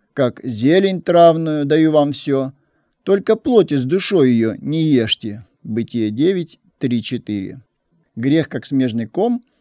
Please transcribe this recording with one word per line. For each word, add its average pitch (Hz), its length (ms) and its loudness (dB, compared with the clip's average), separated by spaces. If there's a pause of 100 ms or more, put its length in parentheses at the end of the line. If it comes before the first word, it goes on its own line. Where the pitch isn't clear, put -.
(140)
Как 127 300 -2
зелень 165 580 0
травную 165 640 4
даю 156 260 2
вам 147 200 2
всё, 139 420 -4 (500)
только 202 320 0
плоти 220 400 2
с 131 80 0
душой 156 480 2
её 113 280 0
не 156 220 -4
ешьте». 117 640 -2 (160)
Бытие 110 480 -4
девять, 165 480 -2 (220)
три, 120 240 -2
четыре. 107 580 -8 (540)
Грех, 139 340 0
как - 160 -10
снежный 123 400 -2
ком, 233 380 -4 (180)